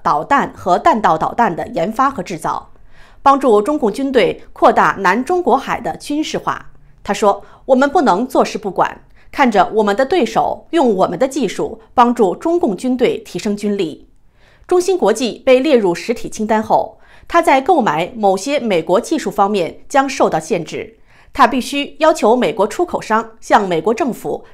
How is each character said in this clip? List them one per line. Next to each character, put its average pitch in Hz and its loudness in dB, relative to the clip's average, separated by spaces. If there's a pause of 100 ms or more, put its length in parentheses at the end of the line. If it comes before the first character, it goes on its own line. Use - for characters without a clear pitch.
导 151 0
弹 185 0
和 185 0
弹 226 2
道 175 2
导 156 -4
弹 202 0
的 151 -8
研 190 -4
发 226 0
和 180 -10
制 175 -8
造， - -8 (480)
帮 277 4
助 226 4
中 294 -2
共 226 0
军 269 -6
队 185 2
扩 302 4
大 196 2
南 196 0
中 359 -2
国 254 2
海 - -4
的 196 -6
军 294 -6
事 294 -6
化。 - -8 (280)
他 208 -4
说： 196 0 (220)
“我 262 2
们 269 2
不 349 0
能 233 2
坐 294 2
视 - -6
不 196 -8
管， 175 -2 (320)
看 - 2
着 190 4 (100)
我 220 2
们 202 2
的 254 2
对 320 0
手 - -2
用 277 2
我 185 2
们 170 -4
的 240 0
技 269 -2
术 - -6 (140)
帮 240 4
助 180 2
中 339 0
共 233 0
军 254 -4
队 180 0
提 - -10
升 202 -4
军 208 -4
力。” 160 -6 (580)
中 359 2
芯 370 0
国 220 2
际 226 -4
被 262 6
列 277 4
入 190 2
实 - -6
体 - -8
清 - -8
单 220 0
后， - -2 (280)
他 339 2
在 302 2
购 320 2
买 170 -2
某 202 2
些 277 -2
美 196 0
国 175 2
技 - -4
术 220 -4
方 196 0
面 180 -4
将 277 0
受 262 0
到 160 0
限 165 -4
制， - -12 (360)
他 - 4
必 247 0
须 285 -6
要 311 4
求 247 2
美 208 0
国 190 0
出 359 -4
口 - -6
商 226 -4
向 214 2
美 170 0
国 208 0
政 277 -2
府 151 -8 (100)